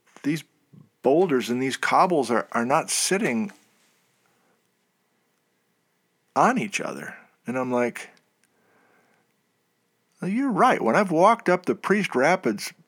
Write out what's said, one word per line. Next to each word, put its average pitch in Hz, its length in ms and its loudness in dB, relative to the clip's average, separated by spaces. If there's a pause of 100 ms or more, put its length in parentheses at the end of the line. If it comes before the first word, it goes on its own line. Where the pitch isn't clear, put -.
(240)
these 151 200 -4 (600)
boulders 135 460 2
and 123 120 -2
these 131 160 -4
cobbles 147 540 2
are, 110 200 0
are 120 140 -2
not 143 240 0
sitting 131 640 -2 (2750)
on 208 220 4
each 107 240 -4
other." 71 340 -10 (300)
And 123 120 -6
I'm 127 140 -4
like, 120 380 -2 (2000)
"Well, 175 100 -6
you're 254 220 -2
right. 226 300 2
When 123 140 2
I've 196 160 2
walked 202 360 2
up 180 180 0
the 117 100 0
Priest - 380 -2
Rapids 131 600 0 (140)